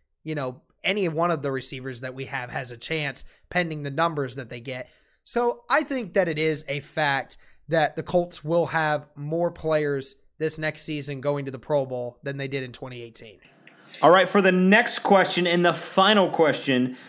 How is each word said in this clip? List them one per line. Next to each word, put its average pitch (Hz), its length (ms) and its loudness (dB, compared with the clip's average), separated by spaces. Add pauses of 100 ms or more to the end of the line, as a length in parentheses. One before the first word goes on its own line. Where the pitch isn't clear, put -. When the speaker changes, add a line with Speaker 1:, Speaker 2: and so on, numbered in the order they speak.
(240)
Speaker 1:
you 156 100 -6
know, 131 260 -6 (220)
any 190 240 -2
one 165 240 0
of 156 120 -2
the 139 100 -4
receivers 131 480 -8
that 131 140 -10
we 135 100 -10
have 123 260 -8
has 127 220 -8
a 120 40 -14
chance 147 480 -6 (240)
pending 165 360 -4
the 139 80 -6
numbers 147 440 -2
that 127 120 -12
they 123 100 -12
get. 127 300 -10 (340)
So 240 480 -2
I 302 140 4
think 240 300 -6
that 190 120 2
it 156 120 -4
is 156 280 0
a 143 140 -6
fact 143 560 -4 (320)
that 151 260 0
the 160 80 -8
Colts 175 400 -2
will 165 240 0
have 151 480 -2
more 165 380 -4
players 151 640 -2 (220)
this 156 200 -2
next 156 240 -4
season 143 380 -6
going 143 240 -2
to 135 80 -8
the 127 80 -12
Pro 143 260 0
Bowl 123 380 -8
than 139 120 -6
they 139 120 -6
did 135 160 -4
in 123 80 -12
twenty 123 300 -14
eighteen. 113 360 -16 (640)
Speaker 2:
All 156 80 10
right, 180 180 8
for 202 140 4
the 185 80 6
next 190 500 6
question 185 460 4
and 175 180 2
the 175 80 6
final 190 560 4
question, 127 680 2 (120)